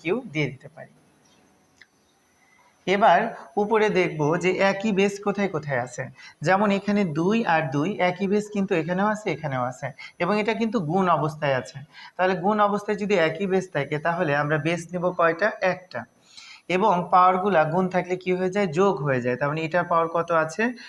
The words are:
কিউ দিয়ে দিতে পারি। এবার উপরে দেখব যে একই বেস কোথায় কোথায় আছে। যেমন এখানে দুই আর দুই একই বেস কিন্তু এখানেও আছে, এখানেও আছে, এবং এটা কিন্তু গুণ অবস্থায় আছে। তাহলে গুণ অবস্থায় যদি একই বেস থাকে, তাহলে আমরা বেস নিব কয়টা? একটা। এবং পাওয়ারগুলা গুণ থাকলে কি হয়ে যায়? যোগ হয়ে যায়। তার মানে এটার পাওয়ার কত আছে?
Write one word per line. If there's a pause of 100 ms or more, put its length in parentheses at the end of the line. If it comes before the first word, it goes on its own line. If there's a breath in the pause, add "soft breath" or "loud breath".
কিউ (200)
দিয়ে
দিতে
পারি। (1900 soft breath)
এবার (360 loud breath)
উপরে (120)
দেখব (240)
যে (200)
একই
বেস (120)
কোথায়
কোথায়
আছে। (380 loud breath)
যেমন (100)
এখানে (160)
দুই (160)
আর (120)
দুই (200)
একই
বেস
কিন্তু
এখানেও
আছে, (100)
এখানেও
আছে, (300 loud breath)
এবং
এটা
কিন্তু (120)
গুণ (120)
অবস্থায়
আছে। (380 loud breath)
তাহলে (100)
গুণ
অবস্থায়
যদি (140)
একই
বেস
থাকে, (100)
তাহলে (100)
আমরা (100)
বেস (100)
নিব (140)
কয়টা? (240)
একটা। (680 loud breath)
এবং (180)
পাওয়ারগুলা
গুণ (100)
থাকলে
কি
হয়ে
যায়? (100)
যোগ (120)
হয়ে
যায়।
তার
মানে
এটার
পাওয়ার
কত (140)
আছে? (260 loud breath)